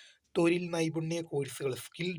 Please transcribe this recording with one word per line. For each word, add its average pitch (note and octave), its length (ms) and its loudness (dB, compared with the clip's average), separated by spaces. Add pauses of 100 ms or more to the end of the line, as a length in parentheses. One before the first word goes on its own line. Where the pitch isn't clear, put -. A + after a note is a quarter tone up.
(340)
തൊഴിൽ F3 360 4
നൈപുണ്യ E3 520 0
കോഴ്സുകൾ, C#3 520 -2 (100)
സ്കിൽ F3 340 -6